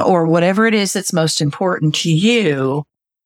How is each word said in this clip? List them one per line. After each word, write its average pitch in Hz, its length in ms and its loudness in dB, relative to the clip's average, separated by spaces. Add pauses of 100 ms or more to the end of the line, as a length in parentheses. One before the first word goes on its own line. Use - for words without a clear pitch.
or 170 220 2
whatever 180 400 2
it 220 80 2
is 202 180 0
that's 196 200 -6
most 160 280 0
important 156 540 -2
to - 160 -2
you. 156 760 0 (420)